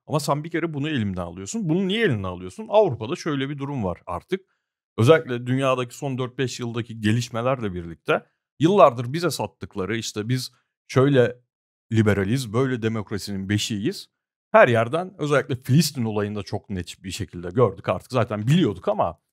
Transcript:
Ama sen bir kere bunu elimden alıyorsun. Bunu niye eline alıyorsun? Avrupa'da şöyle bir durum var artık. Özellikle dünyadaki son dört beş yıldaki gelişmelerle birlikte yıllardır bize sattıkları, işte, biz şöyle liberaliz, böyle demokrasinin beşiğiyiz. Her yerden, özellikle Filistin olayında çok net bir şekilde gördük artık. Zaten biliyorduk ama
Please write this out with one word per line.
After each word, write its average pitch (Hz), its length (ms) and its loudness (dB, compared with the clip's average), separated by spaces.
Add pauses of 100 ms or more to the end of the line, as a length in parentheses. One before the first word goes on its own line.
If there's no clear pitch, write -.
Ama 147 120 -2
sen 147 240 -2
bir 165 80 -14
kere 165 220 -2
bunu 143 160 -4
elimden 101 320 -2
alıyorsun. 98 480 -6
Bunu 185 180 2
niye 220 180 0
eline 104 220 0
alıyorsun? 90 420 -10
Avrupa'da 165 460 2
şöyle 139 340 -4
bir 147 80 -10
durum 139 260 -6
var 90 220 -4
artık. 92 360 -6 (560)
Özellikle 123 500 4
dünyadaki 127 480 0
son 135 220 -8
dört 123 200 -8
beş 127 220 -4
yıldaki 117 420 -8
gelişmelerle 117 720 0
birlikte 87 520 -4 (340)
yıllardır 139 540 6
bize 165 180 -2
sattıkları, 101 680 -6
işte, 107 320 -6
biz 127 220 -2 (360)
şöyle 131 500 4 (560)
liberaliz, 107 600 2
böyle 127 280 -2
demokrasinin 101 680 -6
beşiğiyiz. 104 600 -4 (420)
Her 220 160 8
yerden, 123 500 0
özellikle 143 380 0
Filistin 131 500 2
olayında 104 380 -2
çok - 260 -10
net 92 340 -8
bir 92 80 -10
şekilde 87 380 -10
gördük 98 400 0
artık. 90 220 -4
Zaten 110 360 -2
biliyorduk 147 400 2
ama 113 320 -2 (140)